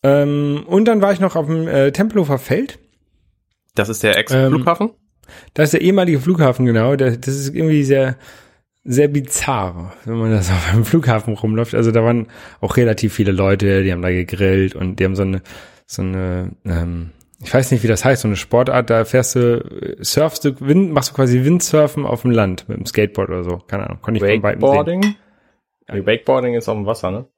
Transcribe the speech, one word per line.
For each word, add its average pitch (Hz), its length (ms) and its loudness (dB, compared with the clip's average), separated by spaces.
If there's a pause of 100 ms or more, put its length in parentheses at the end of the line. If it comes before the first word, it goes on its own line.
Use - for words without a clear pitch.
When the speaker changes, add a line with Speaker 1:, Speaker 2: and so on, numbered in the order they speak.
Speaker 1:
Ähm, 143 640 0
und 202 200 2
dann 220 160 2
war 196 100 2
ich 180 80 -2
noch 185 160 0
auf 151 100 -2
dem, 160 220 -2
äh, 139 240 2
Tempelhofer 185 460 0
Feld. 196 400 -4 (960)
Speaker 2:
Das 104 140 -2
ist 110 140 -6
der 107 140 2
Ex-Flughafen? 135 720 0
Speaker 1:
Ähm, 226 60 -10 (600)
das 156 120 2
ist 143 80 0
der - 80 2
ehemalige 180 380 2
Flughafen, 139 460 2
genau. 117 300 2
Der, 127 200 0
das 131 200 -6
ist 139 180 -6
irgendwie 156 300 2
sehr, 131 320 2 (680)
sehr 139 260 2
bizarr, 101 840 -4 (140)
wenn 113 100 -6
man 113 140 0
da 107 100 2
so 92 120 -2
<laughs> - 20 2
auf 85 180 -2
einem 110 140 2
Flughafen 113 480 0
rumläuft. 110 400 -4
Also 113 160 2
da 113 120 2
waren 117 260 0 (340)
auch 107 160 -2
relativ 113 340 0
viele 101 200 0
Leute, 98 500 2
die 95 100 0
haben 87 80 -4
da 92 100 -2
gegrillt 95 640 0
und 92 220 -6
die 98 80 0
haben 92 120 0
so 101 60 -2
eine, 95 200 -2 (420)
so - 160 -12
eine, 92 520 -4 (120)
ähm, 85 460 -4 (320)
ich - 100 -10
weiß 131 180 2
nicht, 117 120 2
wie 113 60 0
das 110 160 0
heißt, 127 180 2
so 110 60 0
eine 101 80 0
Sportart, 123 520 0
da 113 160 2
fährst 127 300 0
du, 120 280 2
äh, - 400 -12
surfst 156 440 0
du, 135 140 -2
Wind-, 160 320 2
machst 131 180 -2
du - 40 -20
quasi 127 300 2
Windsurfen 151 600 2
auf 120 160 -4
dem 123 80 2
Land 101 400 0
mit - 80 -8
dem - 80 -10
Skateboard 101 420 -2
oder 90 160 -6
so. 87 140 -6
Keine 101 260 -8
Ahnung, 90 160 -10
konnte 113 160 -4
ich 101 160 2
von 107 100 0
Weitem 104 180 -2
sehen. 135 80 4
Speaker 2:
Wakeboarding? 151 340 2 (840)
Speaker 1:
Ja. - 60 -12
Speaker 2:
Nee, 98 120 -4
Wakeboarding 123 480 0
ist 113 160 -4
auf 107 60 -2
dem 101 100 -4
Wasser, 101 240 -4
ne? 113 160 -8 (120)